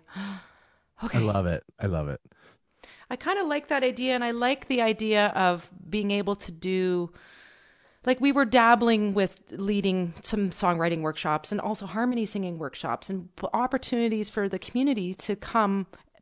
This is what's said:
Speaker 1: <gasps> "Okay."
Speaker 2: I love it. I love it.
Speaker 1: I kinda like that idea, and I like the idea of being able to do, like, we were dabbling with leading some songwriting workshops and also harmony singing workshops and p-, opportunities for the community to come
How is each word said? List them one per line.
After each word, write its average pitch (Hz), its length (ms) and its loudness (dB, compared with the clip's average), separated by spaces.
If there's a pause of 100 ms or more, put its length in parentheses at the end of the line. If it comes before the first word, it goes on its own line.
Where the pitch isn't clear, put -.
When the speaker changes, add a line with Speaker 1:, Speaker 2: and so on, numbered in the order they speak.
(160)
Speaker 1:
<gasps> - 880 -14
"Okay." - 160 0
Speaker 2:
I - 20 4
love 101 240 2
it. 85 180 -2 (160)
I - 60 -4
love 80 220 -2
it. 71 140 -8 (880)
Speaker 1:
I 247 80 -8
kinda 392 260 -2
like 294 240 -2
that 277 160 0
idea, 254 320 0
and 247 80 -2
I 240 80 0
like 247 360 0
the 247 140 2
idea 214 460 4
of 180 420 2 (180)
being 208 220 -2
able 202 280 0
to - 140 -14
do, 180 600 0 (920)
like, 254 160 2
we 277 120 4
were 277 140 4
dabbling 226 680 4
with 190 380 0
leading 185 720 0
some 202 260 0
songwriting 170 520 0
workshops 156 500 -2
and 208 100 -2
also 208 240 -6
harmony 226 400 -2
singing 190 320 -6
workshops 139 520 -6
and 185 260 -8
p-, - 180 -6
opportunities 233 800 -2
for 202 180 -2
the 185 80 -4
community 226 560 -2
to - 220 -6
come 196 500 0 (360)